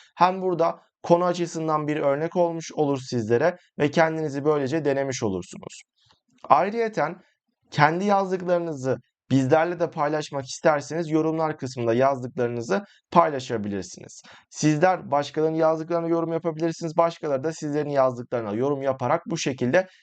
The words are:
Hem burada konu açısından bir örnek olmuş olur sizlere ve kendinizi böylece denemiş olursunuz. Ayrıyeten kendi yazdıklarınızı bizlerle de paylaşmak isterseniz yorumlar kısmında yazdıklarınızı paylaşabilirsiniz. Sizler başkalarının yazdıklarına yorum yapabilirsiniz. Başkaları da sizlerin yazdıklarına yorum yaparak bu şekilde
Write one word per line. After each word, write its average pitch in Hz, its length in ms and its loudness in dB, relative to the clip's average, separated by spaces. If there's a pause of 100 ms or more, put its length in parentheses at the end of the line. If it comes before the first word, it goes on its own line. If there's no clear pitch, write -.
(160)
Hem 185 260 2
burada 170 380 0 (240)
konu 170 220 4
açısından 160 640 -2
bir 151 100 -2
örnek 147 380 0
olmuş 170 380 0
olur 139 260 0 (100)
sizlere 120 480 2 (220)
ve 147 120 2
kendinizi 156 540 0
böylece 147 400 0
denemiş 135 380 0
olursunuz. - 580 -6 (680)
Ayrıyeten 196 720 0 (500)
kendi 165 340 4
yazdıklarınızı 175 920 0 (340)
bizlerle 156 480 2
de 160 120 0
paylaşmak 147 540 -4
isterseniz 151 640 -2
yorumlar 156 460 0
kısmında 127 360 -2
yazdıklarınızı 127 880 0 (280)
paylaşabilirsiniz. 117 1120 -2 (280)
Sizler 151 600 2
başkalarının 156 460 0
yazdıklarına 165 500 0
yorum 165 260 0
yapabilirsiniz. 165 640 -2
Başkaları 160 460 0
da 160 100 -2
sizlerin 147 360 -4
yazdıklarına 123 640 0
yorum 135 280 -2
yaparak 135 440 0
bu 165 120 -4
şekilde 143 500 0 (160)